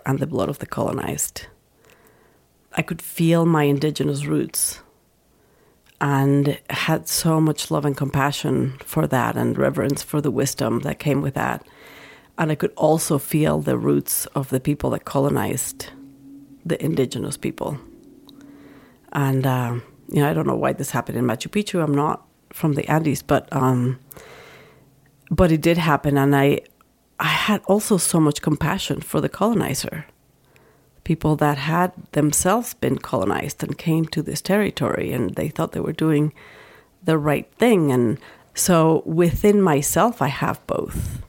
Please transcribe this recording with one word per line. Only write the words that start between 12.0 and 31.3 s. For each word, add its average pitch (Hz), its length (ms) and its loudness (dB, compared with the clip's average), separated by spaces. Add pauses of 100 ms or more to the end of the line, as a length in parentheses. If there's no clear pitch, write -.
And 156 140 0
I - 20 -2
could - 220 -2
also 156 420 2
feel 151 420 0
the 139 180 -2
roots 143 480 0
of 135 240 -6
the 131 100 0
people 139 300 -2
that 110 160 -4
colonized - 840 -2 (720)
the - 200 -4
indigenous 135 520 -2
people. - 420 -6 (1300)
And, 135 340 0
uh, 123 340 0 (280)
you - 120 0
know, 143 80 4
I 160 60 0
don't 160 120 0
know 127 100 0
why 131 180 0
this 143 160 -8
happened - 260 -4
in 120 80 0
Machu 120 240 -2
Picchu. 202 340 -2
I'm 147 120 0
not 147 320 -2 (260)
from 156 220 0
the 147 160 -2
Andes, 156 320 0
but, - 300 0
um, 127 460 2 (1300)
but 175 200 4
it 156 120 2
did 170 160 4
happen. 147 400 2
And 139 180 4
I, 139 240 4 (580)
I 160 100 -2
had 185 380 0
also 202 300 2
so 170 240 2
much 151 220 2
compassion 151 580 -2
for - 220 -4
the 147 80 0
colonizer, 190 760 -2 (1000)
people 156 320 0